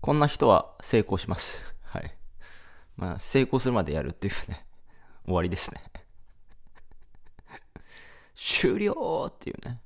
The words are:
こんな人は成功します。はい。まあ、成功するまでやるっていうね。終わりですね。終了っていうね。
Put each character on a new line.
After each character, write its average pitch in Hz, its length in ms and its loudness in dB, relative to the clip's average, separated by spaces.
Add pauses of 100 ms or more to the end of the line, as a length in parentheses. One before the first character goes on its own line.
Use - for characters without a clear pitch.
こ - 120 2
ん 151 60 6
な 147 80 6
人 143 220 4
は - 320 8
成 - 180 4
功 101 180 2
し - 120 -2
ま 87 100 0
す。 - 240 -6 (220)
は - 160 -6
い。 - 120 -8 (840)
ま 90 180 -4
あ、 98 60 -8
成 - 220 4
功 131 180 2
す 123 80 2
る 123 40 4
ま 104 120 4
で 73 80 -2
や 76 100 0
る 64 60 -2
っ - 40 -6
て - 140 -6
い 98 60 0
う - 180 -2
ね。 - 160 -10 (580)
終 90 100 0
わ 85 100 4
り 90 40 2
で 87 60 -2
す - 180 -4
ね。 - 80 -12 (2500)
終 - 460 2
了 - 500 0
っ - 80 -20
て - 100 -6
い - 40 -6
う - 120 -10
ね。 120 220 -8